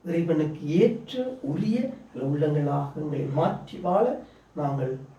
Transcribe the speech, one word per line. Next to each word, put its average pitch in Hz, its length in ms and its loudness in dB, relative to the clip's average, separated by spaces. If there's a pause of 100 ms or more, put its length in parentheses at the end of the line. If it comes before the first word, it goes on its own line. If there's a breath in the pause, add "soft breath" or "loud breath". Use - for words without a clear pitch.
இறைவனுக்கு 156 560 0 (200)
ஏற்ற - 420 2 (280)
உரிய 214 260 0 (500)
உள்ளங்களாக 147 760 0
எங்களை 135 220 -2 (140)
மாற்றி 190 460 -2
வாழ 196 200 4 (540 loud breath)
நாங்கள் 139 340 -2 (260)